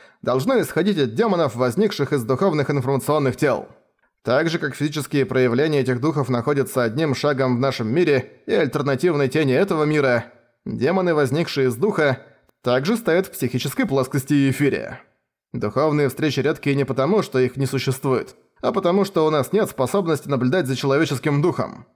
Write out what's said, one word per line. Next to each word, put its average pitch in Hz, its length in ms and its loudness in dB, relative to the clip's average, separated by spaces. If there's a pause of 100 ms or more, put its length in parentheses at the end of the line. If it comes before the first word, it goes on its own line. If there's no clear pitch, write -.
(200)
должно 135 400 0
исходить 175 380 0
от 131 160 0
демонов, 170 400 2
возникших 127 580 0
из 131 120 0
духовных 147 460 0
информационных 139 680 0
тел. 131 320 0 (560)
Так 147 260 2
же, 165 80 -2
как 143 160 -6
физические 147 520 -2
проявления 127 540 2
этих 123 200 0
духов 143 280 0
находятся 131 540 0
одним 127 320 0
шагом 131 420 0
в 117 40 0
нашем 131 280 -2
мире 143 580 0
и - 60 -6
альтернативной 143 760 0
тени 139 260 2
этого 165 300 2
мира, 135 420 2 (400)
демоны, 165 480 0
возникшие 143 540 0
из 117 80 -2
духа, 147 420 0 (440)
также 135 340 0
стоят 185 300 0
в - 40 -16
психической 135 560 -4
плоскости 135 480 0
и 139 160 4
эфире. 127 500 -2 (520)
Духовные 143 560 0
встречи 156 320 -2
редкие 143 360 -2
не 139 80 0
потому, 139 380 0
что - 160 -4
их 127 180 0
не 135 80 -2
существует, 131 720 -2 (240)
а - 120 -2
потому, 185 320 2
что 175 200 0
у 156 60 2
нас 147 220 0
нет 202 180 2
способности 156 580 -2
наблюдать 139 380 0
за 131 100 -2
человеческим 143 640 0
духом. 147 560 -2